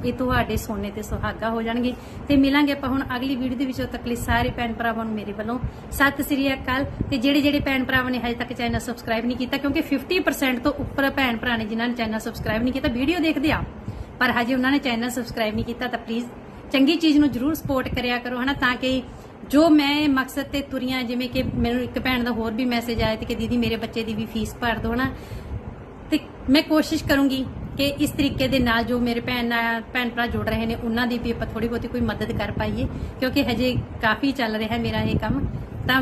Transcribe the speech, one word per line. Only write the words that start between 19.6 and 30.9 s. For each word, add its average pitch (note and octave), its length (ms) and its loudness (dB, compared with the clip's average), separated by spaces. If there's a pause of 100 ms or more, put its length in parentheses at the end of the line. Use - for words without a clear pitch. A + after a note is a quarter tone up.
ਮੈਂ D4 400 6
ਮਕਸਦ C4 340 0
ਤੇ C#4 180 -2
ਤੁਰੀਆਂ, C4 420 -2
ਜਿਵੇਂ B3 260 -2
ਕਿ B3+ 140 0
ਮੈਨੂੰ A#3+ 400 0
ਇੱਕ A#3+ 160 -4
ਭੈਣ B3 240 2
ਦਾ A#3+ 80 0
ਹੋਰ A3 220 -2
ਵੀ B3 120 0
ਮੈਸੇਜ A#3 380 0
ਆਇਆ A3 120 2
ਸੀ A3 100 -8
ਕਿ A#3 100 -4
"ਦੀਦੀ A3+ 220 0
ਮੇਰੇ A3+ 180 2
ਬੱਚੇ A3+ 280 -4
ਦੀ A3 100 -4
ਵੀ A3 120 -4
ਫੀਸ - 300 -4
ਭਰ A3+ 220 0
ਦਿਓ", A3+ 160 -2
ਹਨਾ। C4 160 0 (1000)
ਤੇ D4+ 80 2 (300)
ਮੈਂ D4 140 6
ਕੋਸ਼ਿਸ਼ D#4 400 2
ਕਰੂੰਗੀ C4+ 420 2 (320)
ਕਿ C#4 100 2 (120)
ਇਸ D4 100 2
ਤਰੀਕੇ C4+ 380 0
ਦੇ C4 120 2
ਨਾਲ A#3 240 2
ਜੋ A#3+ 160 0
ਮੇਰੇ A#3+ 200 2
ਭੈਣ A#3+ 260 -2
ਨਾਲ, A#3 360 2 (120)
ਭੈਣ B3 160 0
ਭਰਾ A#3+ 180 0
ਜੁੜ G#3+ 220 -2
ਰਹੇ A3 160 0
ਨੇ A3+ 100 -2
ਉਹਨਾਂ A#3+ 320 -2